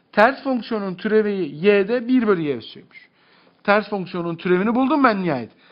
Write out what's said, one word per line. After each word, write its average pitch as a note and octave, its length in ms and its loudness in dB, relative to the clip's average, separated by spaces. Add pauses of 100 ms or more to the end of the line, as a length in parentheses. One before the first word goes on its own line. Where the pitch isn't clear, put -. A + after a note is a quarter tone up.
(120)
Ters B3+ 320 2
fonksiyonun G#3+ 520 -4
türevi G3+ 580 0
Y'de G3+ 540 2
bir B3 200 2
bölü F#3 140 2
Y D3 140 -2
üssüymüş. - 540 -18 (540)
Ters G#3 260 2
fonksiyonun F3 460 -6
türevini F#3 400 0
buldum C4+ 280 2
ben G#3 200 2
nihayet. C3 280 -4 (200)